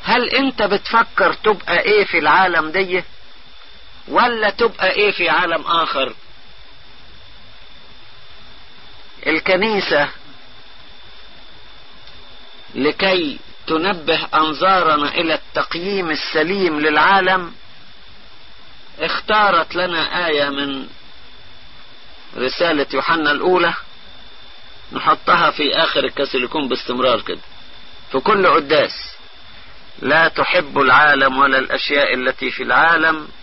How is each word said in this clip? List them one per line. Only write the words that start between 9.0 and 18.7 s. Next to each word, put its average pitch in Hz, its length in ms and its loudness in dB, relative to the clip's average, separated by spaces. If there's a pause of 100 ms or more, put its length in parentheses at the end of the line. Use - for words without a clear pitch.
الكنيسة 180 840 2 (2750)
لكي 151 640 0 (280)
تنبه 160 680 0
انظارنا 156 760 4
الى 165 240 0
التقييم 170 760 -2
السليم 160 680 0
للعالم 180 760 4 (1500)